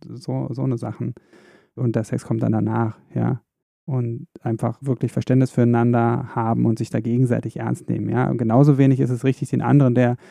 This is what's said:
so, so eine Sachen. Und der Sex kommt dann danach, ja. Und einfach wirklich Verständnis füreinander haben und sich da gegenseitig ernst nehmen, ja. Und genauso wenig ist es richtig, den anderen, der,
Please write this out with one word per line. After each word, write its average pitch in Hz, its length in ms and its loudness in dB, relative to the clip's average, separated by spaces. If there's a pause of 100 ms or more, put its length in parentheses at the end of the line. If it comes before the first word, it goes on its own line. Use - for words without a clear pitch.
(140)
so, 131 380 -8
so 131 120 -6
eine 127 140 -2
Sachen. 120 360 -8 (640)
Und 123 220 -2
der 107 80 -2
Sex - 200 -6
kommt 113 160 -2
dann 113 120 0
danach, 110 440 -2 (160)
ja. 120 280 -2 (440)
Und 123 420 -6 (140)
einfach 117 400 -4
wirklich 131 300 -4
Verständnis 131 400 0
füreinander 120 840 2
haben 117 300 0
und 117 120 2
sich 113 140 -6
da 117 100 -2
gegenseitig 117 560 0
ernst 117 320 -6
nehmen, 110 200 -2
ja. 127 200 0
Und 123 80 -2
genauso 127 400 6
wenig 135 220 4
ist 135 100 0
es 123 160 -4
richtig, 131 240 -2
den - 120 -2
anderen, 127 340 4
der, 120 220 2 (140)